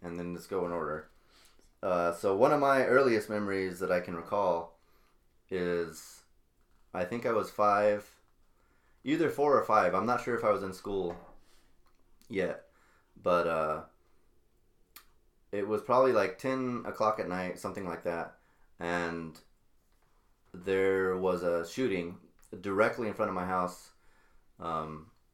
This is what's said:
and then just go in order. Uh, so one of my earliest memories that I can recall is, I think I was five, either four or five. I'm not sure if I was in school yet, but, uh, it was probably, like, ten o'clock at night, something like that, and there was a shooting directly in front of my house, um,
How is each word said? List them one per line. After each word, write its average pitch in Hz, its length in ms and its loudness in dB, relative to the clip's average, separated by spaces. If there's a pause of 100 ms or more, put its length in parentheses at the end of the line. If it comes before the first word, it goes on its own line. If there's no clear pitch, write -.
and 87 160 -10
then 87 180 -8
just 85 140 -14
go 92 160 -2
in 87 60 -6
order. 78 380 -6 (720)
Uh, 87 280 2
so 95 240 0
one 131 160 4
of 147 80 4
my 135 260 4
earliest 120 440 4
memories 98 520 -2
that 90 100 -2
I 90 80 2
can 90 160 -6
recall 87 640 -2 (720)
is, 87 720 -4 (680)
I 90 120 -2
think 120 220 -6
I 117 60 0
was 101 180 0
five, 104 580 2 (960)
either 156 260 2
four 139 280 4
or 107 60 4
five. 98 300 4
I'm 98 120 2
not 120 180 0
sure 123 120 -2
if 98 80 -4
I 104 80 4
was 98 120 0
in 92 100 -8
school 92 420 -4 (1120)
yet, 92 360 -4 (560)
but, 87 260 2
uh, 78 340 -2 (1700)
it 101 160 -4
was 107 140 -2
probably, 127 320 4
like, 98 260 2
ten 127 460 -4
o'clock 107 340 0
at 90 80 -4
night, 90 320 -6
something 98 280 -8
like 82 160 -8
that, 82 340 -6 (420)
and 85 600 -4 (1120)
there 95 640 2
was 90 260 0
a 85 240 0
shooting 92 500 -2 (440)
directly 107 460 0
in 101 60 -6
front 107 160 -2
of 95 60 -6
my 90 100 -2
house, 92 460 -4 (680)
um, 80 500 -8 (240)